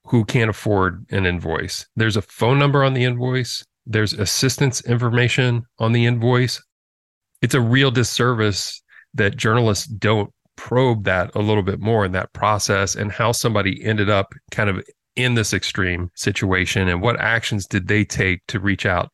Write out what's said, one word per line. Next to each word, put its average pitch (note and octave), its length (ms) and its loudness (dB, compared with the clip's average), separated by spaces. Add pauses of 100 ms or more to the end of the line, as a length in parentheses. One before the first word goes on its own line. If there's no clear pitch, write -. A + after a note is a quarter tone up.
who A#2+ 180 2
can't A2+ 260 0
afford F#2+ 640 -2
an G2 140 0
invoice. E2+ 600 -4 (120)
There's A2 180 2
a G#2+ 60 0
phone B2 360 0
number C#3 280 4
on C3 80 2
the B2 100 0
invoice. B2+ 600 -2 (200)
There's G#2+ 280 0
assistance B2 720 0
information A#2+ 800 2 (120)
on A2+ 140 0
the A#2 140 4
invoice. B2 580 0 (800)
It's A#2+ 120 0
a - 80 4
real B2+ 300 4
disservice A#2 880 0 (320)
that G2+ 220 0
journalists A2+ 520 2
don't G#2 440 0 (240)
probe A#2+ 480 0
that F#2 320 0
a G#2+ 60 -2
little G#2 220 2
bit F#2+ 180 -4
more G#2+ 240 2
in F#2 80 -2
that - 180 -4
process G2+ 640 0
and G#2 160 -6
how A#2 220 0
somebody G2+ 500 -2
ended G#2 260 0
up G2+ 240 0 (180)
kind G#2+ 180 -2
of F#2+ 120 -2 (340)
in B2 200 2
this A2 180 0
extreme F2+ 600 -2
situation F#2+ 720 0
and F2 120 0
what A#2 200 0
actions A2 480 -2
did F#2 200 -2
they G#2 160 2
take F#2 440 -2
to - 120 -4
reach F#2+ 240 -2
out F2+ 300 -2